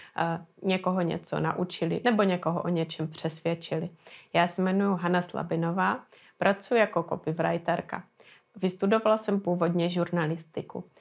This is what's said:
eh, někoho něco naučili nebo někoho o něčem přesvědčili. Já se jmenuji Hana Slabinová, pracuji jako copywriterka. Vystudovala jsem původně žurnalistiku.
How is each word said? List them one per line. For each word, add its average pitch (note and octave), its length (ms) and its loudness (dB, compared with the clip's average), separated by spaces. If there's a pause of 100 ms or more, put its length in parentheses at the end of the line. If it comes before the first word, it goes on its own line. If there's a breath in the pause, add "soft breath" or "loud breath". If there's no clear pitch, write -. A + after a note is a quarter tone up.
(160 loud breath)
eh, E3+ 220 -2 (240)
někoho F#3 380 0
něco D#3+ 400 -2
naučili E3+ 640 -2
nebo A3 180 4
někoho F3+ 400 0
o E3+ 60 -2
něčem E3 400 -2
přesvědčili. E3 840 -4 (420 loud breath)
Já E3+ 160 4
se F3+ 140 -2
jmenuji F#3+ 380 2
Hana F3 220 2
Slabinová, F3 800 -2 (380 soft breath)
pracuji G3+ 420 2
jako F3+ 220 2
copywriterka. E3 1000 -2 (540 loud breath)
Vystudovala G#3+ 640 2
jsem G3+ 220 0
původně F3 480 2
žurnalistiku. E3+ 960 -4 (160 soft breath)